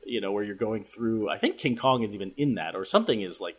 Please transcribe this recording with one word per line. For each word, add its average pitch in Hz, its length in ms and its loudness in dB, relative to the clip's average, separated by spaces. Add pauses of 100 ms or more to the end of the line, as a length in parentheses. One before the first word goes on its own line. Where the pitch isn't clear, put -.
you 117 140 -2
know, 98 120 -2
where 104 120 0
you're 101 100 -4
going 107 300 -2
through, 113 460 -2
I 90 80 -2
think 320 180 2
King 123 200 0
Kong 131 260 4
is 104 120 -2
even 95 220 -6
in 139 200 2
that, 82 200 -4
or 95 80 -4
something 185 380 2
is 90 180 -6
like, 87 180 -6